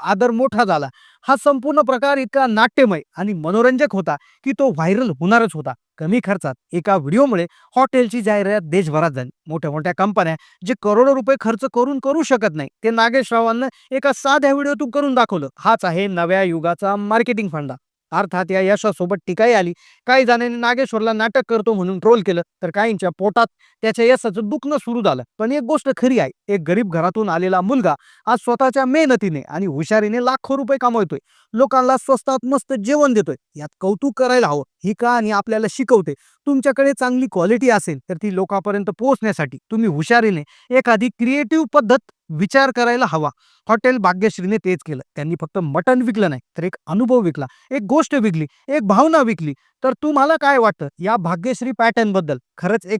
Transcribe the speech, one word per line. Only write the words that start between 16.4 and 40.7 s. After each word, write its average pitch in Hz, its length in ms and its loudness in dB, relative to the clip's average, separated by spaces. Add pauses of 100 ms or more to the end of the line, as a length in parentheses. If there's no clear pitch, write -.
युगाचा 175 520 -2
मार्केटिंग 214 540 0
फंडा. 143 260 -8 (360)
अर्थात 180 400 -2
या 190 100 2
यशासोबत 190 540 0 (120)
टीकाही 226 260 2
आली. 180 200 2 (340)
काही 262 180 4
जणांनी 240 320 0
नागेश्वरला 233 560 0
नाटक 220 340 0
करतो 226 260 -2
म्हणून 185 260 -2
ट्रोल 220 260 4
केलं, 170 160 0 (200)
तर 175 80 -6
काहींच्या 202 480 -2
पोटात 208 300 0 (340)
त्याच्या 220 240 0
यशाचं 226 380 2
दुखणं 269 340 -4
सुरू 233 240 -4
झालं. 139 220 0 (140)
पण 226 140 -2
एक 294 100 -2
गोष्ट 269 360 -2
खरी 254 220 2
आहे, 139 120 0 (160)
एक 202 200 -2
गरीब 185 260 0
घरातून 185 360 -2
आलेला 180 320 0
मुलगा 190 340 0 (300)
आज 233 120 2
स्वतःच्या 262 480 0
मेहनतीने 254 560 2
आणि 175 240 -8
हुशारीने 214 600 -2
लाखो 262 320 -2
रुपये 269 240 -2
कमवतोय, 226 380 0 (340)
लोकांना 254 440 4
स्वस्तात 262 480 -2
मस्त 269 280 -4
जेवण 269 400 2
देतोय. 165 220 0 (200)
यात 147 140 -14 (100)
कौतुक 208 400 -2
करायला 247 280 4
हवं. 147 160 -2 (200)
ही 196 160 -2
कहाणी 233 320 0
आपल्याला 220 380 -2
शिकवते, 202 440 2 (320)
तुमच्याकडे 277 540 2
चांगली 254 320 0
क्वालिटी 208 380 2
असेल 180 300 0 (100)
तर 185 60 -6
ती 196 200 -6
लोकांपर्यंत 196 540 -4 (100)
पोहोचण्यासाठी 208 580 -2 (140)
तुम्ही 226 180 0
हुशारीने 180 540 0 (260)
एखादी 247 380 2